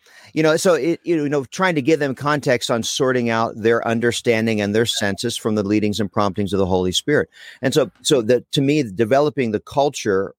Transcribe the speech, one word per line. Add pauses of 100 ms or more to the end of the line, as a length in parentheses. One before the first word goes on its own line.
(340)
you
know,
so
it,
you
know,
trying
to
give
them
context
on
sorting
out
their
understanding
and
their
senses
from
the
leadings
and
promptings
of
the
Holy
Spirit. (320)
And
so, (120)
so
the,
to
me,
developing
the
culture